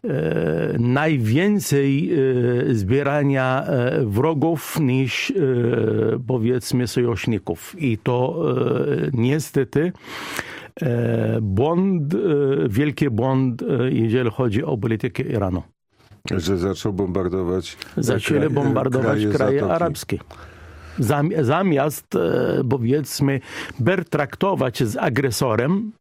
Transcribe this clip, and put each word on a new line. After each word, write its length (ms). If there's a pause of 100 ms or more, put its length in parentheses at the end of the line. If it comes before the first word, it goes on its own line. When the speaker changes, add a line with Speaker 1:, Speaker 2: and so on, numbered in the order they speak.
Speaker 1:
e, 60
e, 680
najwięcej, 1300 (580)
e, 60
zbierania, 920
e, 400
wrogów 760
niż, 520
e, 20 (960)
powiedzmy, 600
sojuszników. 920
I 180
to, 460 (640)
e, 60
niestety, 800 (880)
e, 600
błąd, 720
e, 40 (520)
wielki 400
błąd, 520
e, 300
jeżeli 380
chodzi 340
o 140
politykę 460
Iranu. 400 (680)
Speaker 2:
Że 260
zaczął 360
bombardować, 840 (200)
e, 60
Speaker 1:
Zaczęli 360
Speaker 2:
kraj-, 120
e, 40
Speaker 1:
bombardować 640
Speaker 2:
kraje 140
Speaker 1:
kraje 260
Speaker 2:
Zatoki. 160
Speaker 1:
arabskie. 420 (840)
Zam-, 320 (100)
zamiast, 760
e, 540
powiedzmy, 680 (680)
traktować 760
z 140
agresorem 1040